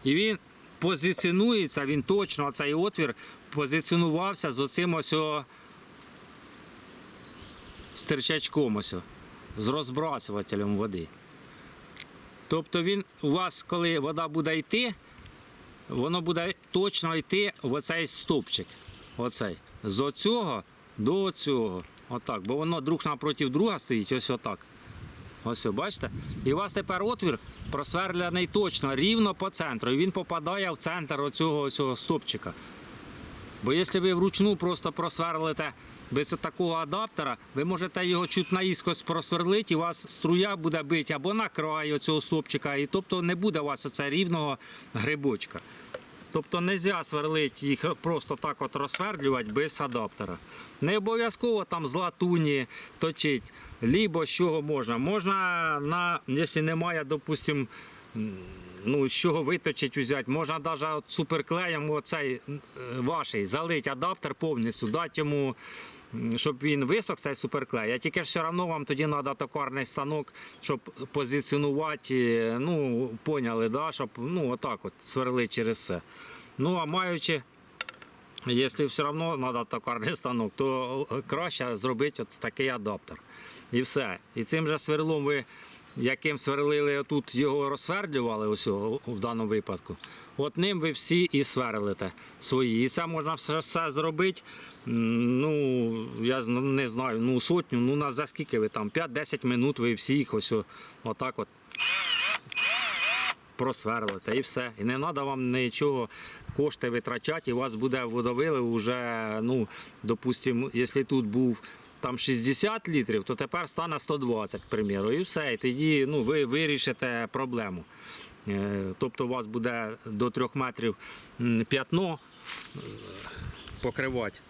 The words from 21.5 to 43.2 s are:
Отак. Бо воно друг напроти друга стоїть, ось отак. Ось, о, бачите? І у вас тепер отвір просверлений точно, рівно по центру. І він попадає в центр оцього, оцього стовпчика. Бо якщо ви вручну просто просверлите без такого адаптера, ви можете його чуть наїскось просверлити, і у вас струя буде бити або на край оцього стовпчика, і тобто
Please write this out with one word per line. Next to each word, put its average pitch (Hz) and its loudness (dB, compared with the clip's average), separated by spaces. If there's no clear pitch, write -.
Отак. 117 -4
Бо 110 -2
воно 160 0
друг 151 0
напроти 147 0
друга 175 2
стоїть, 113 0
ось 127 0
отак. 117 -2
Ось, 117 -2
о, 107 2
бачите? 135 -2
І 131 4
у 147 4
вас 196 -2
тепер 190 0
отвір 202 0
просверлений 175 0
точно, 170 2
рівно 202 6
по 190 -2
центру. 123 -2
І 131 6
він 180 4
попадає 180 -2
в 156 -4
центр 160 -2
оцього, 147 2
оцього 135 0
стовпчика. - -2
Бо 117 2
якщо 180 4
ви 185 4
вручну 196 4
просто 170 -2
просверлите 160 -2
без 143 2
такого 170 0
адаптера, 160 -2
ви 135 2
можете 180 0
його 180 4
чуть - 2
наїскось 185 2
просверлити, 170 2
і - 4
у 156 4
вас 165 -2
струя 180 2
буде 160 0
бити 156 0
або 156 0
на 220 2
край 156 -2
оцього 151 2
стовпчика, 151 0
і 143 2
тобто 185 0